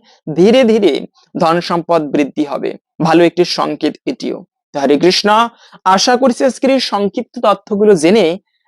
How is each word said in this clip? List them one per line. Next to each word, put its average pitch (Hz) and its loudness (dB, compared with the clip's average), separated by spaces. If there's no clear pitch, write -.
ধীরে 226 4
ধীরে 214 2
ধন 160 0
সম্পদ 170 -2
বৃদ্ধি 147 -2
হবে। 127 -6
ভালো 165 2
একটি 170 2
সংকেত 151 -4
এটিও। 131 -8
তো - -
হরে 139 2
কৃষ্ণ, 180 0
আশা 190 2
করছি 247 0
আজকের 254 0
এই 262 2
সংক্ষিপ্ত 202 -6
তথ্যগুলো 208 0
জেনে 175 2